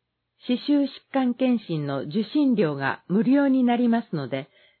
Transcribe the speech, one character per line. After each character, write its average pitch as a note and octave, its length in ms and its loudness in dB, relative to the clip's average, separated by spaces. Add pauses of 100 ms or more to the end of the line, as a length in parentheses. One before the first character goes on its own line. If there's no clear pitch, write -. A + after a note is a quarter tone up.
(460)
歯 B3 200 -2
周 C#4+ 160 2
疾 C4+ 60 -2 (240)
患 B3+ 220 0
検 B3 320 0
診 D#3 200 -4
の C#3 160 -4
受 F#3 300 -4
診 C#4 220 2
料 E3 220 0
が C3+ 320 -4
無 G3 140 2
料 C#4 260 4
に C4 160 2
な A#3+ 120 2
り A#3+ 120 2
ま A#3 140 2
す - 120 -10
の C#3+ 140 -4
で、 C3+ 200 -6 (320)